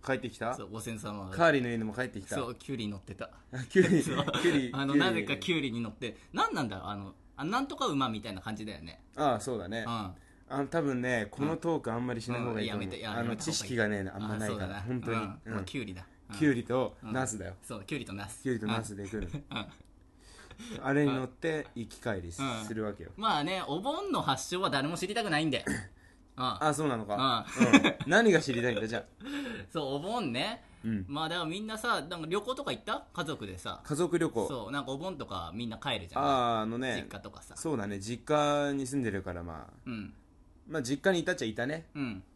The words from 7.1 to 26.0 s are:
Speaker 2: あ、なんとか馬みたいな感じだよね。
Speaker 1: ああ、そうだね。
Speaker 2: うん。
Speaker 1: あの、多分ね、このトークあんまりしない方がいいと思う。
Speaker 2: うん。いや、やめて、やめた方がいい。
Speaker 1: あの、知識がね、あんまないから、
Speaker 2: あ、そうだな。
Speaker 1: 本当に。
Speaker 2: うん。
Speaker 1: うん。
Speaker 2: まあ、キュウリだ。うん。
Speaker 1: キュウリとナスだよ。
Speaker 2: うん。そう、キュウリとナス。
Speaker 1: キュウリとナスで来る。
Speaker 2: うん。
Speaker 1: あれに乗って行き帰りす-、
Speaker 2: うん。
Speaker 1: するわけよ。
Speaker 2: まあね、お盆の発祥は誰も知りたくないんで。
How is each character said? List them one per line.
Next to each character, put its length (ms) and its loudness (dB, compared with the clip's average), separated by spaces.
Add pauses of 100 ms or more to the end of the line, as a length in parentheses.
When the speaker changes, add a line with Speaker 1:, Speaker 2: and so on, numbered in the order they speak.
Speaker 2:
あ、 80 -6
な 160 2
ん 60 -2
と 100 -8
か 80 0
馬 240 2
み 120 -4
た 80 -8
い 60 -6
な 60 -10
感 140 -6
じ 100 -8
だ 100 -8
よ 60 -14
ね。 200 -14 (140)
Speaker 1:
あ 200 4
あ、 40 -2
そ 160 -2
う 40 -2
だ 100 -6
ね。 180 -2
Speaker 2:
う 20 -4
ん。 0 -
Speaker 1:
あ 260 -4 (340)
の、 180 0
多 140 2
分 200 0
ね、 300 2
こ 140 -2
の 100 2
ト 240 0
ー 20 -8
ク 120 -4
あ 40 0
ん 80 0
ま 80 -2
り 80 -4
し 100 -8
な 80 0
い 20 -2
方 120 -2
が 80 0
い 40 0
い 40 0
と 60 -2
思 80 -2
う。 40 -2
Speaker 2:
う 20 -2
ん。 40 -6
い 20 -
や、 20 -8
や 0 -
め 0 -
て、 40 -8
や 100 -6
め 40 -4
た 60 0
方 20 0
が 0 -
い 40 0
い。 40 0
Speaker 1:
あ 40 0
の、 60 -6
知 120 -2
識 240 -2
が 100 6
ね、 260 0
あ 40 -8
ん 100 -4
ま 80 0
な 0 -
い 40 -2
か 0 -
ら、 60 0
Speaker 2:
あ、 40 0
そ 60 -2
う 40 -4
だ 80 -2
な。 140 -6
Speaker 1:
本 200 -2
当 100 -2
に。 60 0
Speaker 2:
う 20 0
ん。 260 -6
Speaker 1:
う 60 -8
ん。 20 -4
Speaker 2:
ま 80 -2
あ、 20 -4
キ 140 -8
ュ 60 -4
ウ 20 -6
リ 80 -8
だ。 120 -12 (240)
う 40 -10
ん。 20 -10
Speaker 1:
キ 100 4
ュ 60 8
ウ 20 6
リ 120 0
と 380 0
ナ 240 -2
ス 100 -4
だ 80 -6
よ。 160 -8
Speaker 2:
う 20 -20
ん。 20 -20
そ 120 -10
う、 80 -12
キ 80 -6
ュ 40 -4
ウ 20 -4
リ 60 -8
と 60 -12
ナ 160 -6
ス。 160 -14
Speaker 1:
キ 60 0
ュ 20 2
ウ 40 2
リ 40 -2
と 80 -2
ナ 160 0
ス 140 -8
で 100 -6
来 140 -4
る。 120 -6
Speaker 2:
う 200 -8
ん。 140 -6 (1160)
Speaker 1:
あ 100 2
れ 120 6
に 80 4
乗 100 0
っ 60 -4
て 460 -2
行 140 -6
き 120 -16
帰 200 -2
り 120 -8
す-、 100 -6
Speaker 2:
う 20 -2
ん。 200 -4
Speaker 1:
す 80 -6
る 100 -2
わ 100 -2
け 100 -12
よ。 120 -14
Speaker 2:
ま 220 2
あ 80 0
ね、 220 -2
お 120 -2
盆 320 -2
の 100 2
発 280 0
祥 120 -2
は 80 2
誰 200 2
も 80 -2
知 100 -2
り 60 -4
た 100 0
く 60 0
な 100 4
い 60 2
ん 40 4
で。 140 0 (720)